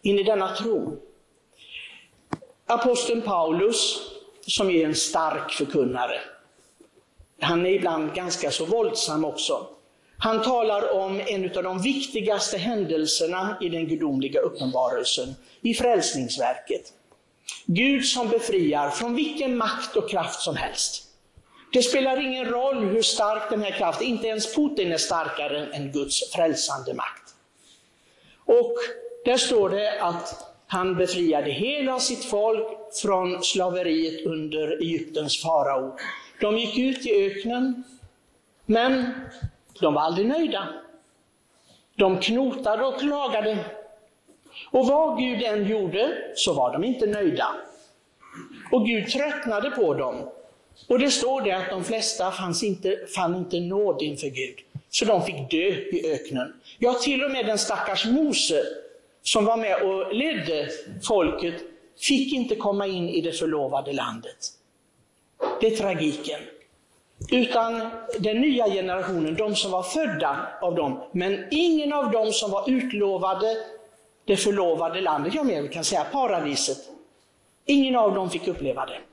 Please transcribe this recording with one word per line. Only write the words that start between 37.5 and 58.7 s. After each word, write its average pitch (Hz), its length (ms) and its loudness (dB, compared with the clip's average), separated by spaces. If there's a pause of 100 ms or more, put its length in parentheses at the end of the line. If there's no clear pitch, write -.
men 247 460 4 (720)
de 156 120 4
var 147 80 2
aldrig 170 260 2
nöjda. 285 400 0 (1300)
De 190 240 4
knotade 240 680 0
och 262 140 -2
klagade. 254 580 0 (1120)
Och 254 160 6
vad 285 320 4
Gud 247 240 0
än 214 240 0
gjorde 208 500 0 (180)
så - 180 0
var 131 200 2
de 160 100 -2
inte 240 220 0
nöjda. 190 500 0 (1160)
Och 240 140 4
Gud 226 220 0
tröttnade 269 640 -2
på 180 220 4
dem. 131 360 -4 (580)
Och 240 120 4
det 269 120 4
står 262 300 0
det 208 100 0
att 185 180 -2
de 185 140 -4
flesta 208 480 -2
fanns 185 320 -4
inte, 196 340 0 (180)
fann 180 200 0
inte 180 240 -4
nåd 185 420 0
inför 147 260 -6
Gud. 131 280 -8 (340)
Så - 160 0
de 190 200 4
fick 147 260 -6
dö 165 160 2
i 165 460 -2
öknen. 127 400 -6 (240)
Ja, 240 160 4
till 262 300 0
och 285 80 0
med 262 140 -2
den 214 120 0
stackars 202 480 -2
Mose 233 580 2 (600)